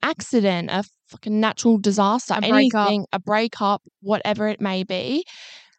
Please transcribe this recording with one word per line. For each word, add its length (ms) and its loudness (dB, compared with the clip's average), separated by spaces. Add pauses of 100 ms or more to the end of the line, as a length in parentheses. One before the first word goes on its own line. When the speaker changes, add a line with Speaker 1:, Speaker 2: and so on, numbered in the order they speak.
Speaker 1:
accident, 680 0
a 140 -2 (240)
fucking 320 -4
natural 380 2
disaster, 580 0
Speaker 2:
A 120 -2
breakup. 400 4
Speaker 1:
anything, 240 0
a 80 -4
breakup, 640 -2 (180)
whatever 480 -2
it 120 -4
may 240 -2
be. 400 -4 (540)